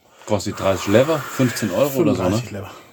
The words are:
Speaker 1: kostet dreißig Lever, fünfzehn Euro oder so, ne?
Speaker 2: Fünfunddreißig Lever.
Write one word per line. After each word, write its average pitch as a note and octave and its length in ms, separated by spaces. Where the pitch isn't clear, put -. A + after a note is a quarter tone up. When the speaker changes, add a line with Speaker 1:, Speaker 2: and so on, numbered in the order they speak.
Speaker 1:
kostet G2+ 320
dreißig F#2+ 300
Lever, C3+ 320
fünfzehn A#2+ 520
Euro C3+ 280
oder A2 160
so, - 80
ne? F2+ 60
Speaker 2:
Fünfunddreißig A2 220
Lever. G2 200